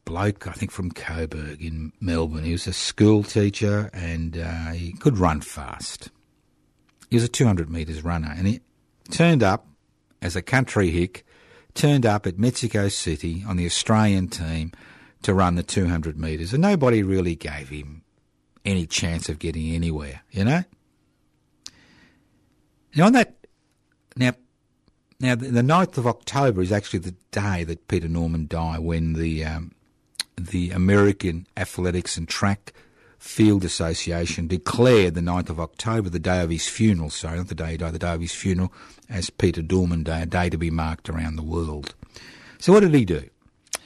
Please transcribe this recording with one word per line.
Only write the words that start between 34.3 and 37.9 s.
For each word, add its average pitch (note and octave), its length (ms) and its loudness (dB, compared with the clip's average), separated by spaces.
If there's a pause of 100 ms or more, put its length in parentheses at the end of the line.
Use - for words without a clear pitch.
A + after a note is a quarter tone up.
declared F#2+ 680 4
the F2 60 -2
ninth F2 280 -2
of D#2+ 100 -6
October, G#2+ 500 -4
the E2+ 100 -4
day F2+ 220 0
of E2 80 0
his E2 180 -4
funeral, F#2 420 2
sorry, D#2+ 280 -8
not F2+ 100 -6
the F2 80 -10
day E2 160 -6
he E2 60 -6
died, E2 160 -6